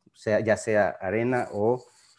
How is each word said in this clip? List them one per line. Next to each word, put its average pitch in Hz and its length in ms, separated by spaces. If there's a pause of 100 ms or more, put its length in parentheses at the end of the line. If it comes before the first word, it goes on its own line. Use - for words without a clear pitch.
o - 100
sea, 104 240
ya 104 160
sea 104 320
arena 113 640
o, 117 320 (340)